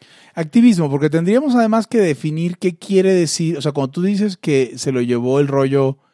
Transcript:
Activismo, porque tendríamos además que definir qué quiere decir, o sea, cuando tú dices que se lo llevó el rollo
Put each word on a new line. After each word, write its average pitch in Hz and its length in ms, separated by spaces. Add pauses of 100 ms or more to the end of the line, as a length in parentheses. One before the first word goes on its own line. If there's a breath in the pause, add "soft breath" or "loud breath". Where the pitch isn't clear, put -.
(340 soft breath)
Activismo, 170 560
porque 143 200
tendríamos 214 440
además 226 320
que 240 120
definir 165 600
qué 175 180
quiere 190 360
decir, 170 440
o 139 60
sea, 151 80
cuando 139 220
tú 170 100
dices 196 340
que 135 420
se 143 120
lo 127 100
llevó 120 380
el 143 80
rollo 135 520 (160)